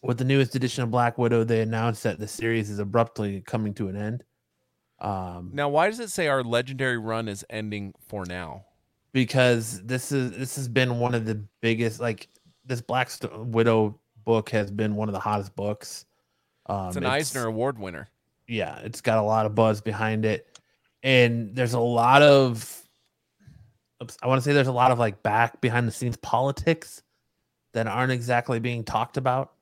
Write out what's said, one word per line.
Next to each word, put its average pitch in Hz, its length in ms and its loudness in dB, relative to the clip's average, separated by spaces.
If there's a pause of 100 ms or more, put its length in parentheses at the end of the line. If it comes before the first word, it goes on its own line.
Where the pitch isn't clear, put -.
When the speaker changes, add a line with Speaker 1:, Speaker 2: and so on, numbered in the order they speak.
Speaker 1:
with 123 160 -2
the 127 80 0
newest 135 300 2
edition 127 280 -2
of 117 80 -2
Black 120 260 2
Widow, 117 260 4
they 113 180 2
announced 113 420 -2
that 95 160 -2
the 107 80 -8
series 110 420 -2
is 104 100 -8
abruptly 101 600 -2
coming 107 340 -4
to 101 140 -4
an 95 60 -8
end. 107 280 -8 (760)
Um, 90 540 -8
Speaker 2:
Now, 143 160 -2
why 160 200 2
does 226 100 -8
it 226 100 -10
say 175 180 -2
our 135 160 2
legendary 123 540 -2
run 113 300 -4
is 101 220 -8
ending 104 440 -8 (140)
for 98 180 -8
now? 90 400 -10 (460)
Speaker 1:
Because 120 720 2
this 127 280 -6
is, 127 200 -2
this 131 240 -8
has 135 120 -8
been 123 320 0
one 120 160 0
of 113 100 0
the 107 180 -4 (180)
biggest, 113 380 0
like, 113 280 -6 (380)
this 127 160 -6
Black 123 280 -2
St-, - 360 -10
Widow 113 540 2 (240)
book 113 260 0
has 101 220 -2
been 107 240 -2
one 104 140 -4
of 98 40 -6
the 95 60 -4
hottest 104 360 -4
books. - 500 -8 (640)
Um, 98 200 -4
Speaker 2:
It's 90 100 -6
an 90 60 -4
Speaker 1:
it's 127 80 0
Speaker 2:
Eisner 139 360 -2
Award 117 320 -2
winner. 87 280 -10 (400)
Speaker 1:
Yeah, 95 320 -4
it's - 220 -12
got 110 160 2
a 110 40 4
lot 107 240 2
of 104 100 -2
buzz 110 260 4
behind 110 440 -2
it. - 340 -2 (440)
And 120 520 4
there's 123 180 0
a 123 60 0
lot 120 420 6
of, 135 600 6 (1200)
oops, - 180 -16
I 123 60 -2
wanna 131 140 4
say 143 120 0
there's 139 140 4
a 135 60 -2
lot 127 180 6
of, 120 80 2
like, 107 240 0
back 113 380 2
behind 120 260 2
the 110 40 -2
scenes 120 260 -6
politics - 840 -2 (720)
that 113 140 -2
aren't 123 240 0
exactly 120 480 0
being 117 240 -4
talked 110 340 -4
about. 131 440 -2